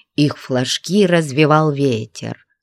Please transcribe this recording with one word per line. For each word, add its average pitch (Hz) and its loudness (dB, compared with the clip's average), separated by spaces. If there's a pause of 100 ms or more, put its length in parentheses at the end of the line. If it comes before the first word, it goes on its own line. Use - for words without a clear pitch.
(180)
Их 143 0
флажки 139 -2
развевал 156 2
ветер. 120 -4 (180)